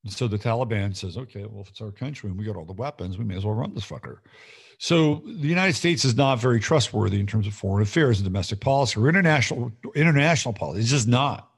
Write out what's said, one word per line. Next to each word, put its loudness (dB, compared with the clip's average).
And -10
so -4
the -2
Taliban -2
says, -10
"Okay, -14
well, -16
if -18
it's -18
our -10
country -10
and -6
we -6
got -6
all -12
the -14
weapons, -8
we -4
may -4
as -6
well -2
run -4
this -8
fucker." -14
So 2
the -4
United 2
States 0
is 4
not 4
very 4
trustworthy 0
in 0
terms 0
of -6
foreign 0
affairs 4
and 0
domestic -4
policy 0
or 4
international, 2
international 4
policy. -4
It's 0
just 2
not. 0